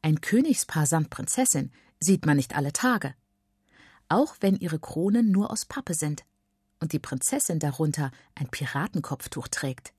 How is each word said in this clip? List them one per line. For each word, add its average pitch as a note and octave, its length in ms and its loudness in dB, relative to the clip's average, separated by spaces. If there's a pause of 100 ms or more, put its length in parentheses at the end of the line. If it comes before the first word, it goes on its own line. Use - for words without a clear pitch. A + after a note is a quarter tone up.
Ein D#3 180 2
Königspaar G#3+ 640 2
samt D#3+ 240 0
Prinzessin - 600 0 (300)
sieht F#3+ 260 4
man C#3+ 100 6
nicht - 200 0
alle C#3+ 160 -2
Tage, A3+ 420 0 (920)
auch B3 320 2
wenn G3 160 4
ihre D#3+ 220 -4
Kronen G3+ 520 2
nur G3 200 2
aus - 140 -6
Pappe - 300 -8
sind D3+ 300 -4 (560)
und D#3+ 120 -4
die D3+ 60 0
Prinzessin - 600 -2
darunter D3 520 0 (240)
ein C3+ 140 -6
Piratenkopftuch - 1000 -6
trägt. - 500 -6